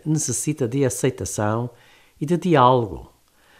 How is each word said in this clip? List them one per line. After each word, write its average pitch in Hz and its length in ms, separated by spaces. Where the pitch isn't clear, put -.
necessita 147 600
de 139 180
aceitação 117 840
e 151 80
de 170 100
diálogo, 127 760